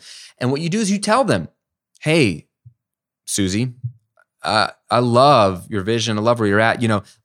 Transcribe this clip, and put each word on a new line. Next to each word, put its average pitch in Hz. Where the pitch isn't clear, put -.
And 123
what 143
you 165
do 196
is 196
you 202
tell 214
them, 101
"Hey, 147
Susie, 104
uh, 90
I 113
love 120
your 104
vision. 110
I 107
love 117
where 110
you're 101
at. 110
You 117
know, 104